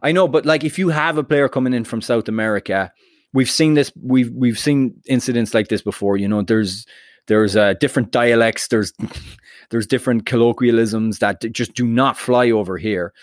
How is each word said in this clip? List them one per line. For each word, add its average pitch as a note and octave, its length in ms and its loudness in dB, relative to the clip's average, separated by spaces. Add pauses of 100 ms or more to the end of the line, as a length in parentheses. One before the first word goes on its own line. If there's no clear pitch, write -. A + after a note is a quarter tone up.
I D3 100 0
know, F3+ 160 4
but, C#3+ 200 0
like, D#3 160 2
if D#3 160 -4
you F#3 100 0
have D#3 300 0
a C#3+ 40 0
player C#3+ 240 2
coming B2+ 260 -2
in A#2 100 -2
from A2+ 180 -8
South A#2 260 -2
America, G#2 640 -2 (400)
we've C3 180 2
seen D#3 260 2
this, C#3+ 160 2 (100)
we've, B2+ 300 2
we've A#2+ 260 0
seen C#3 480 0
incidents A#2+ 480 -2
like G#2+ 140 2
this G#2+ 160 -2
before. G2+ 340 -2
You G2 100 -2
know, G#2 140 0
there's, G2+ 460 -2 (400)
there's, G#2+ 280 2
uh, G2+ 200 4
different - 360 -2
dialects, A#2 580 2
there's, G#2+ 240 0 (380)
<laughs> - 380 -20
there's A2+ 160 -2
different A#2+ 400 -2
colloquialisms A2+ 920 0
that G2+ 200 -2
d-, A2+ 100 -8
just A#2 260 -8
do B2 100 -2
not A#2+ 320 0
fly B2 320 2
over F#2+ 300 -2
here. F2+ 440 -6